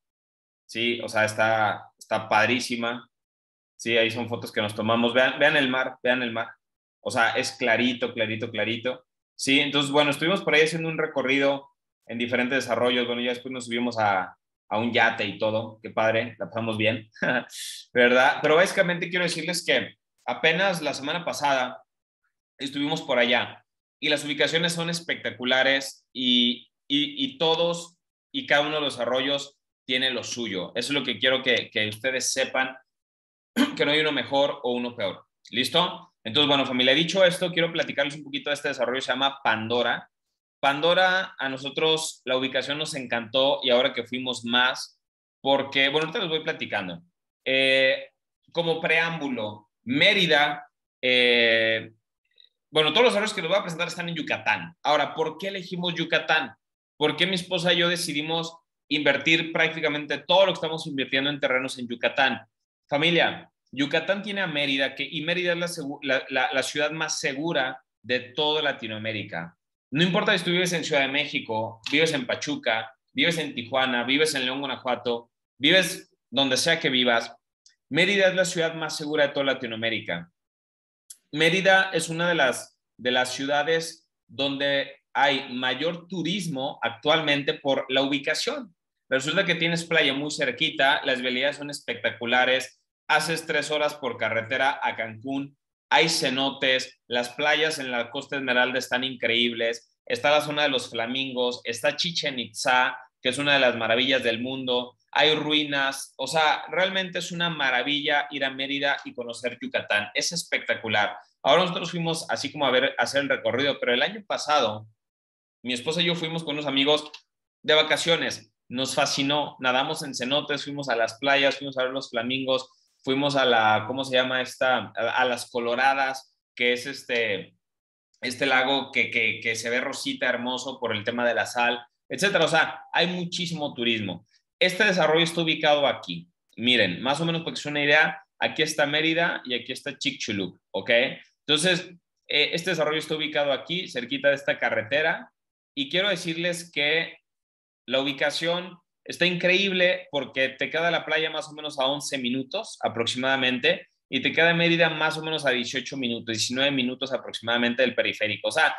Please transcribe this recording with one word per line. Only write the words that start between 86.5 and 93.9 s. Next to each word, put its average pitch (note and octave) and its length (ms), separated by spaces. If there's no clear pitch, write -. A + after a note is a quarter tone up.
actualmente D3 720
por C3+ 340
la C3 140
ubicación. D#3 720
Resulta D3 360
que E3+ 120
tienes E3 280
playa D3+ 300
muy D3 160
cerquita, C#3+ 760
las C3 160
vialidades B2+ 360
son C#3+ 140
espectaculares, B2+ 1080
haces D#3 360
tres D3+ 280
horas D3 220